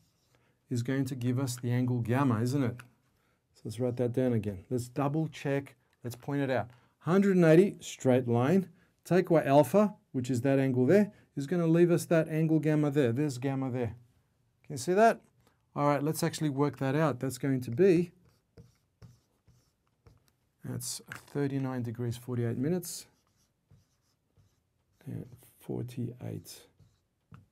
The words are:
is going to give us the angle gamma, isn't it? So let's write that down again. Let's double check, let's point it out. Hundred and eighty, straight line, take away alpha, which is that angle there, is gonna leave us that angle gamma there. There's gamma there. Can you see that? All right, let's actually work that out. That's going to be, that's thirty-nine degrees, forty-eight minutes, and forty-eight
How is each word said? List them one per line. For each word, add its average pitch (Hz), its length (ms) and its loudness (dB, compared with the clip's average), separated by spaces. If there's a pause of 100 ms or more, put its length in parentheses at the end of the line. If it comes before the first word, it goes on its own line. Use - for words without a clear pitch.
(680)
is 120 140 -4
going 135 240 -4
to 139 80 -8
give 123 240 -4
us 127 180 -6
the 120 140 -6
angle 123 300 0
gamma, 117 420 0
isn't 131 200 -2
it? 110 140 -4 (800)
So - 100 -20
let's 107 160 -10
write 123 160 -2
that 120 160 -2
down 127 220 0
again. 101 340 -4
Let's 123 200 -6
double 147 400 -2
check, 139 480 -6 (280)
let's 120 120 -10
point 143 260 -6
it 131 80 -2
out. 120 180 -2 (300)
Hundred 196 380 2
and 175 100 6
eighty, 170 340 6
straight 127 480 0
line, 135 400 2 (360)
take 175 260 2
away 160 160 4
alpha, 151 480 4 (180)
which 127 180 -4
is 120 120 0
that 139 160 2
angle 131 260 2
there, 202 280 4 (220)
is 139 120 -6
gonna 175 200 -2
leave 165 240 6
us 165 140 2
that 160 240 2
angle 156 300 0
gamma 151 320 0
there. 135 220 2
There's 135 260 -2
gamma 135 320 -4
there. 120 240 -4 (720)
Can 151 100 -14
you - 20 -8
see 175 160 -4
that? 208 300 4 (520)
All 143 120 0
right, 143 160 2
let's 156 200 -4
actually 160 280 -4
work 135 280 -2
that 135 160 -2
out. 147 260 0
That's 131 180 -6
going 135 240 -2
to 117 80 -10
be, 175 420 2 (2500)
that's 123 360 -10 (280)
thirty-nine 135 560 -4
degrees, 120 320 -6
forty-eight 117 420 -6
minutes, 170 480 -6 (2000)
and 117 220 -12 (340)
forty-eight 120 1080 -10 (840)